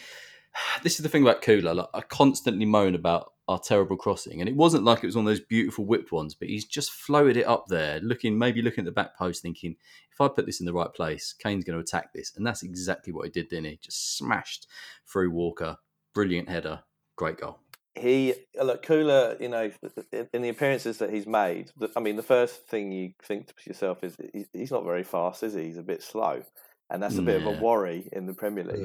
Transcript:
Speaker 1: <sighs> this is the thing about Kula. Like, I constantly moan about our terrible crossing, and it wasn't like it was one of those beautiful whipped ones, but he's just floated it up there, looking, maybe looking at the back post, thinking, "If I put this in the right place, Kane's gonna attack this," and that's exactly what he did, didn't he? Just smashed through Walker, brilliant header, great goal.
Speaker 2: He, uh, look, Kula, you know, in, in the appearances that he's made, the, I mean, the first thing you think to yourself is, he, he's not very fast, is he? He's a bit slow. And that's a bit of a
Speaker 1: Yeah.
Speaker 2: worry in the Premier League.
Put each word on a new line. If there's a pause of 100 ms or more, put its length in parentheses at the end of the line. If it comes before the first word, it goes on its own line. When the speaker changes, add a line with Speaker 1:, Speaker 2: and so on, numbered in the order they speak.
(320)
Speaker 1:
<sighs>
this
is
the
thing
about
Kula.
Like,
I
constantly
moan
about (140)
our
terrible
crossing,
and
it
wasn't
like
it
was
one
of
those
beautiful
whipped
ones,
but
he's
just
floated
it
up
there,
looking,
maybe
looking
at
the
back
post,
thinking, (380)
"If
I
put
this
in
the
right
place,
Kane's
gonna
attack
this,"
and
that's
exactly
what
he
did,
didn't
he?
Just
smashed (440)
through
Walker, (340)
brilliant
header, (340)
great
goal. (380)
Speaker 2:
He, (260)
uh,
look,
Kula,
you
know, (420)
in,
in
the
appearances
that
he's
made,
the,
I
mean,
the
first
thing
you (100)
think
to (120)
yourself
is, (160)
he,
he's
not
very
fast,
is
he?
He's
a
bit
slow. (480)
And
that's
a
bit
of
a
Speaker 1:
Yeah.
Speaker 2:
worry
in
the
Premier
League.